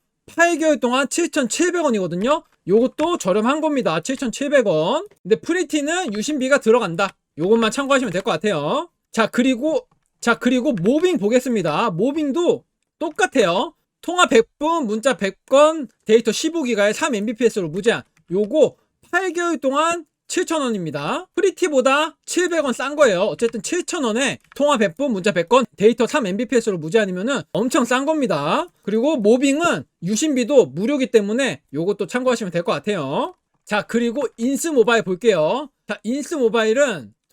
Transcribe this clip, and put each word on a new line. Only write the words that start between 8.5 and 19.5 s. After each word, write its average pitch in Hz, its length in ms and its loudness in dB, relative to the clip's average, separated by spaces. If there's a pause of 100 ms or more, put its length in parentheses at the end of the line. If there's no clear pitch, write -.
자, 226 140 0
그리고, 262 640 -2 (340)
자, 233 160 0
그리고 254 360 0
모빙 277 440 2
보겠습니다. 208 720 0
모빙도 277 720 -2 (360)
똑같아요. 247 760 -2 (280)
통화 349 260 2
백 226 200 4 (120)
분, 320 260 -2
문자 220 320 -2
백 196 300 -6
건, 302 400 4 (180)
데이터 226 260 4
십오 320 300 -2
기가에 208 320 0
삼 302 220 -2
엠비피에스로 214 540 -2
무제한. 185 340 -2 (260)
요거 208 460 2 (340)
팔 370 240 -2
개월 339 240 -2